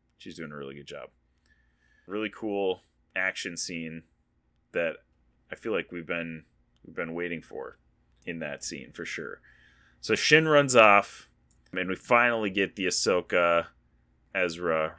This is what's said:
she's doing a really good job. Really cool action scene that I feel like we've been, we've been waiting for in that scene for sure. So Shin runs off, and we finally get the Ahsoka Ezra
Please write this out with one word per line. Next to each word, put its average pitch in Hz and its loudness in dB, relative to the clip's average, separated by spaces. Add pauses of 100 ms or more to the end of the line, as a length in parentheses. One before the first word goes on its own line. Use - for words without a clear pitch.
(200)
she's 85 -18
doing 80 -12
a 73 -14
really 69 -12
good 71 -18
job. 71 -16 (960)
Really 104 -6
cool 101 -4 (320)
action 92 -4
scene 82 -10 (680)
that 82 -2 (540)
I - -12
feel 113 -6
like 87 -4
we've 87 -10
been, 82 -8 (400)
we've - -20
been 82 -6
waiting 85 -6
for 65 -14 (480)
in 85 -8
that 73 -8
scene 69 -12
for 87 -12
sure. 62 -12 (580)
So - 0
Shin 156 4
runs 143 4
off, 104 8 (460)
and 92 -4
we 92 -4
finally 120 2
get 95 -2
the 92 -4
Ahsoka 87 2 (680)
Ezra 82 -2